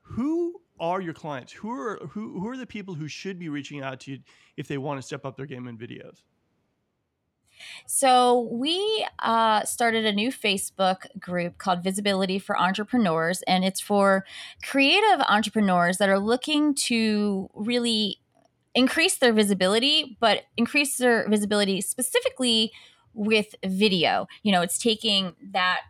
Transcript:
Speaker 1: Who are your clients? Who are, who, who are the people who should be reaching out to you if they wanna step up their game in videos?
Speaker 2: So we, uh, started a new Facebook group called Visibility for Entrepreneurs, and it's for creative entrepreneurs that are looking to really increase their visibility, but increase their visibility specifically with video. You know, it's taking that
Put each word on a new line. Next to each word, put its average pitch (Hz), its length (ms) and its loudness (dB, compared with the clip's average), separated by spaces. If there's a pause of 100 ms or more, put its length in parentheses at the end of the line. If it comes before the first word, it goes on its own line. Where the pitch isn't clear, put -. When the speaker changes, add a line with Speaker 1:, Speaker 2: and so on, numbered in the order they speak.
Speaker 1:
Who 330 600 -4 (180)
are 175 220 -4
your 165 100 -8
clients? 139 400 -12
Who - 180 -12
are, 247 280 -8 (140)
who, 208 280 -10
who 202 80 -6
are 262 80 -10
the 254 100 -12
people 196 280 -12
who 151 120 -10
should 185 320 -12
be 170 120 -10
reaching 143 320 -10
out 131 180 -10
to 135 120 -14
you 131 60 -12 (380)
if 143 100 -10
they 143 120 -6
wanna 139 240 -6
step 139 240 -12
up 131 100 -10
their 135 80 -12
game 123 240 -12
in 117 80 -14
videos? 117 460 -18 (1600)
Speaker 2:
So 247 640 4
we, 359 560 -2 (120)
uh, 226 460 2
started 226 420 0
a 208 60 0
new 214 200 0
Facebook 190 680 -2 (180)
group 175 380 -4
called 175 260 -2
Visibility 190 540 0
for - 200 -4
Entrepreneurs, 185 840 0
and 185 200 2
it's 190 180 -2
for 196 440 2 (380)
creative 330 680 4
entrepreneurs 190 680 2
that 202 100 4
are 196 100 4
looking 285 560 0 (120)
to 208 680 0
really 226 680 -2 (540)
increase 320 440 2
their 240 160 4
visibility, 214 840 2
but 208 260 2 (120)
increase 269 400 0
their 240 320 2
visibility 202 540 0
specifically 247 880 0 (400)
with 214 500 0
video. 185 680 2 (140)
You 208 100 2
know, 175 100 4
it's 180 160 -4
taking 208 560 0 (180)
that 185 380 0